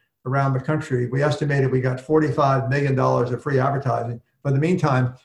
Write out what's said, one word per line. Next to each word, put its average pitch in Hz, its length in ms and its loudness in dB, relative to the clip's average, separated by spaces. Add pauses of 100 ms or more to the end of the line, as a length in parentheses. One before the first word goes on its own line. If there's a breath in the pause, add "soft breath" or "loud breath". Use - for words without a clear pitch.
(260)
around 135 280 0
the 131 60 -2
country. 135 460 -2
We 131 160 -2
estimated 143 480 0
we 127 100 0
got 127 200 -2
forty-five 139 680 2
million 139 280 0
dollars 131 340 2
of 120 120 -6
free 139 180 0
advertising. 123 600 -2 (220)
But 143 60 -4
in 139 80 2
the 139 40 2
meantime, 147 540 2 (100)